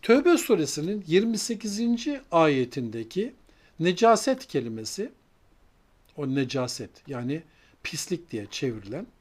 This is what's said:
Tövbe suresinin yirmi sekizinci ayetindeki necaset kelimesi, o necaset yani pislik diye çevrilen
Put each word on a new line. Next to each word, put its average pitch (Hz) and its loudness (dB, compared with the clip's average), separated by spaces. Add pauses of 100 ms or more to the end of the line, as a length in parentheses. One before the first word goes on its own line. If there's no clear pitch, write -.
Tövbe 294 6
suresinin 180 0
yirmi 208 2
sekizinci 233 -2 (100)
ayetindeki 131 0 (460)
necaset 214 4
kelimesi, 120 -6 (1040)
o 135 -4
necaset 127 -2 (160)
yani 135 -6 (400)
pislik - -8
diye 104 -6
çevrilen 120 -6 (140)